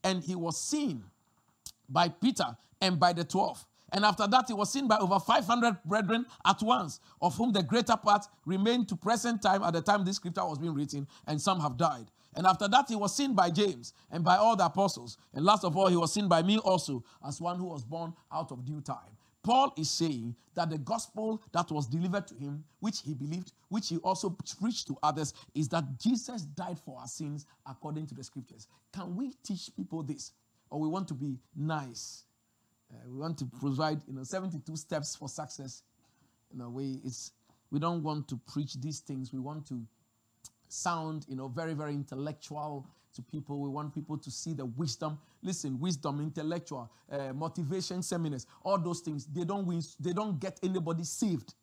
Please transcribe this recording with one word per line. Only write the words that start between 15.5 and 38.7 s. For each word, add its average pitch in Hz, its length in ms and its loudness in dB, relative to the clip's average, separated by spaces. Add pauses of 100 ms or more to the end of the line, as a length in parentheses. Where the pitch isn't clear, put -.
of 160 120 0
all, 190 120 6
he 180 100 8
was 165 160 2
seen 208 140 0
by 170 160 6
me 208 160 6
also, 165 440 2 (220)
as 143 160 -8
one 175 160 -4
who 180 80 -4
was 151 180 -8
born 165 320 -8 (160)
out 156 200 -6
of 127 120 -12
due 147 180 -8
time. 110 360 -10 (240)
Paul 262 360 4
is 156 140 -2
saying 120 440 -2 (200)
that 165 160 0
the 156 80 -2
gospel 214 600 -4 (120)
that 170 180 0
was 151 160 0
delivered 180 440 0
to - 40 -18
him, 143 320 -8 (140)
which 214 220 -4
he 147 120 -6
believed, 151 400 -8 (160)
which 202 200 -2
he 165 100 -2
also 185 320 -2 (280)
preached 220 280 -2
to 135 160 -6
others, 151 320 0 (180)
is 147 160 0
that 139 300 -2
Jesus 233 420 0
died 165 380 -8
for 127 200 -14
our 127 80 -12
sins 147 380 -8 (220)
according 151 400 -8
to 120 80 -12
the 131 80 -14
scriptures. 120 440 -16 (240)
Can 180 240 -8
we 254 180 -4 (100)
teach - 320 -6
people 165 260 -6
this? 143 300 -8 (400)
Or 147 80 -4
we 156 80 0
want 180 220 -2
to 160 40 -4
be 131 260 -4 (160)
nice? 143 720 -6 (640)
Uh, 117 60 -20 (100)
we 127 120 -10
want 160 180 -4
to 135 80 -4
provide, 143 640 0
you 135 60 -10
know, 131 100 -10
seventy-two 165 520 -6
steps 147 400 -6
for 143 140 -12
success. 143 540 -12 (680)
In 123 100 -14
a 120 60 -10
way, 131 360 -6
it's, - 280 -10 (380)
we 147 80 -2
don't 170 240 0
want 151 280 -4
to 127 80 -6
preach - 440 -6